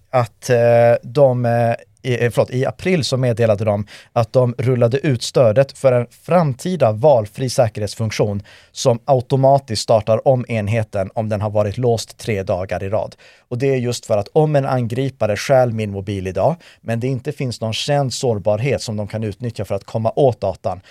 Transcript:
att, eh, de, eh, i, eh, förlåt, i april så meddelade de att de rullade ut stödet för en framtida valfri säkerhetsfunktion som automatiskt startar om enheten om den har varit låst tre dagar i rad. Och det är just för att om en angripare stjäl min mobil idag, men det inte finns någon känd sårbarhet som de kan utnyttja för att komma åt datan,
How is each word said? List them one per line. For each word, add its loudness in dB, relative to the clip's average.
att, -4
eh, 4
de, 2
eh, 2
i, -2
eh, 0
förlåt, 0
i -2
april -2
så -2
meddelade 2
de -2
att 0
de 2
rullade 0
ut -2
stödet 2
för 2
en 0
framtida 0
valfri 2
säkerhetsfunktion -2
som 0
automatiskt 2
startar 2
om 2
enheten -2
om -4
den -2
har -2
varit -2
låst -2
tre -4
dagar -4
i -6
rad. -4
Och -8
det 0
är 2
just -4
för 0
att -4
om 2
en 2
angripare -2
stjäl 2
min -4
mobil -6
idag, 0
men -4
det -4
inte -6
finns -6
någon -4
känd -2
sårbarhet -2
som -6
de -6
kan -6
utnyttja -8
för -6
att -6
komma -4
åt 2
datan, -6